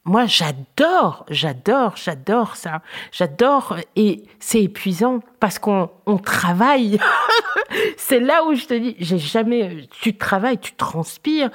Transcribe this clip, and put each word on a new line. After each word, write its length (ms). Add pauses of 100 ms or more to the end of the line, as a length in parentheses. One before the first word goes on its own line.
moi, 180
j'adore, 1040
j'adore, 640
j'adore 580
ça. 260 (300)
J'adore, 640 (220)
et 260 (160)
c'est 240
épuisant 560 (220)
parce 180
qu'on, 320 (160)
on 120
travaille. 840 (480)
<laughs> 480
C'est 240
là 240
où 100
je 120
te 80
dis, 260
j'ai 180
jamais, 680 (120)
tu 160
travailles, 420
tu 160
transpires, 800